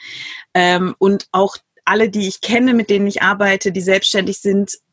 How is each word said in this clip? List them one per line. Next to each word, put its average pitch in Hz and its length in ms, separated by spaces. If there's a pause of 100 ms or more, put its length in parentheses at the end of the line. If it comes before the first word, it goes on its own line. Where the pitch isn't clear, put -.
(540)
Ähm, 180 440
und 196 340
auch 190 240 (280)
alle, 214 260
die 202 180
ich - 120
kenne, 240 340
mit 226 160
denen 202 160
ich 202 160
arbeite, 196 500
die 185 80
selbstständig 190 600
sind, 202 320 (200)